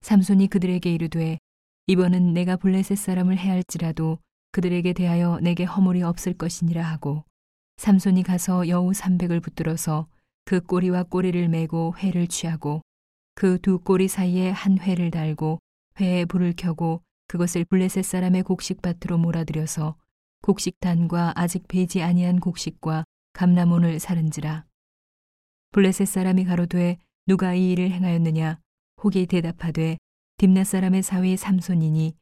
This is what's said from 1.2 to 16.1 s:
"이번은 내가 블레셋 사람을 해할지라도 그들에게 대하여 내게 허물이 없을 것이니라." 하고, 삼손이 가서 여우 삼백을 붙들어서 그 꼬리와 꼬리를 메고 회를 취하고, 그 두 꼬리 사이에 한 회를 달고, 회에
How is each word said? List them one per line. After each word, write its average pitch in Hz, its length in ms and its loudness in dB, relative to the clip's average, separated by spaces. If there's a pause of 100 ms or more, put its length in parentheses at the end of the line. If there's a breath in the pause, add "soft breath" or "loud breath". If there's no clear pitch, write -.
"이번은 180 460 4
내가 180 200 0
블레셋 190 420 0
사람을 185 400 0
해할지라도 165 840 -2 (320)
그들에게 180 420 0
대하여 175 460 0
내게 175 240 0
허물이 180 380 2
없을 175 320 -4
것이니라." 170 480 -4
하고, 156 420 -6 (520)
삼손이 190 480 2
가서 180 440 0
여우 180 240 2
삼백을 175 480 0
붙들어서 160 680 -4 (360)
그 185 160 0
꼬리와 180 440 0
꼬리를 175 440 0
메고 165 500 -2
회를 175 280 0
취하고, 160 560 -6 (540)
그 180 240 2
두 185 180 2
꼬리 185 300 2
사이에 185 420 0
한 190 280 2
회를 180 340 -2
달고, 156 480 -4 (400)
회에 180 240 2